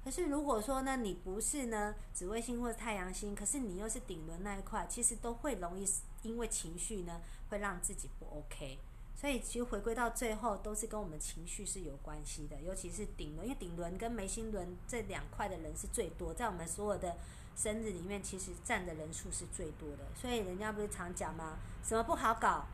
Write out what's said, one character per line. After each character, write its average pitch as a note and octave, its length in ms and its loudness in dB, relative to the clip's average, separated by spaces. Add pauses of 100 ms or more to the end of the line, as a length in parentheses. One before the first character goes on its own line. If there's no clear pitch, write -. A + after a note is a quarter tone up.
可 C4+ 60 -2
是 E4+ 160 2
如 C#4+ 160 4
果 C4+ 180 6
说 C4 220 2
呢， C4+ 140 4
你 G#3+ 180 2
不 F#3 260 -2
是 C4+ 260 2
呢， G#3+ 280 2 (180)
紫 - 140 -2
微 A3 160 2
星 A#3+ 180 0
或 A#3+ 120 2
太 A3 220 0
阳 F#3 200 -2
星， G#3 220 -2
可 G#3 100 -2
是 C#4 140 2
你 G3+ 160 0
又 G#3 120 -2
是 A3+ 120 0
顶 E3 260 -6
轮 E3 160 -4
那 G3+ 140 0
一 G3 60 -2
块， G3 260 0
其 - 120 -2
实 A#3 140 4
都 A#3 180 -2
会 - 220 0
容 F3+ 240 -2
易 G3 100 0 (340)
因 A3+ 160 -2
为 A#3 100 0
情 - 280 -2
绪 F#3+ 260 -2
呢， E3+ 180 -4 (300)
会 G#3 80 0
让 G3 220 0
自 - 140 2
己 - 240 -4
不 - 80 -6 (120)
OK。 C#3 420 -6 (340)
所 C#4+ 160 0
以 B3+ 80 4
其 A#3+ 220 0
实 - 20 4
回 A#3 180 2
归 A3+ 140 2
到 A#3 160 4
最 A3+ 240 2
后， G#3+ 220 2
都 G#3 180 -2
是 G#3+ 140 0
跟 G#3+ 120 0
我 G3+ 60 0
们 D#3 140 -4
情 E3 260 -4
绪 G3+ 180 -4
是 F3+ 180 -2
有 C#3+ 160 -4
关 D3+ 280 -4
系 D3 220 -4
的， D3 140 -4
尤 F#3 120 -2
其 - 160 -4
是 G3+ 160 -2 (100)
顶 D3+ 200 -4
轮， F3 100 -2
因 B3+ 60 0
为 C4+ 80 -2
顶 E3+ 160 -4
轮 E3+ 200 -2
跟 A3+ 140 0
眉 G#3+ 160 0
心 A3 240 -2
轮 F3+ 260 -2 (120)
这 A#3 140 0
两 F#3 280 -2
块 - 180 0
的 F#3 100 -2
人 D#3 180 -4
是 - 100 -4
最 F#3+ 320 2
多， D#3+ 160 -2
在 A#3 120 2
我 G#3+ 60 2
们 E3+ 140 -2
所 G#3 260 0
有 F#3 60 2
的 F3 180 0 (380)
生 A3 260 2
日 A3 100 0
里 F3 100 -2
面， G3 200 -2
其 F#3+ 160 -4
实 F#3 140 -4 (140)
占 G#3 200 4
的 F3+ 100 -2
人 D#3 180 -4
数 - 180 -4
是 - 220 -2
最 D#3+ 260 -2
多 D3+ 120 -6
的。 C#3+ 80 -6 (180)
所 - 120 -4
以 A#3+ 100 4
人 F#3 200 2
家 G#3+ 140 0
不 G#3 80 0
是 G#3 80 2
常 F3+ 260 -2
讲 E3 220 0
吗？ D#3+ 220 -4 (260)
什 - 120 4
么 A3+ 60 8
不 D#4 140 6
好 A#3 180 8
搞？ F3+ 400 6